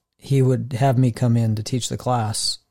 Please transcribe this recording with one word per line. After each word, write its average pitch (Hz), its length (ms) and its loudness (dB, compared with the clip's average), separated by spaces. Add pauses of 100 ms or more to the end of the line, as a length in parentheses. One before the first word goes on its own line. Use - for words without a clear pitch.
(160)
he 139 240 0
would 127 380 0
have 135 180 2
me 127 160 4
come 117 240 2
in 113 200 2
to 110 60 -4
teach 120 280 -4
the - 80 -8
class 117 580 -2 (140)